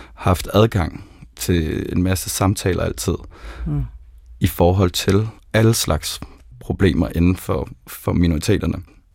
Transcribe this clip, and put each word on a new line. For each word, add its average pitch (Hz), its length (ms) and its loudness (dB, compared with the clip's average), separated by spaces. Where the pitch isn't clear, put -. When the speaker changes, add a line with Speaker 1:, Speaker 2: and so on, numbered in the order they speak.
Speaker 1:
haft - 400 0
adgang 104 500 2
til - 560 -2
en 90 120 0
masse 92 260 0
samtaler 95 540 0
altid. 82 320 -2
Speaker 2:
Mm. 147 180 -2
Speaker 1:
I - 80 4
forhold 92 440 2
til 101 360 0
alle 110 200 4
slags - 460 -4
problemer - 560 2
inden 87 200 4
for, - 340 -4
for - 260 -6
minoriteterne. 85 640 0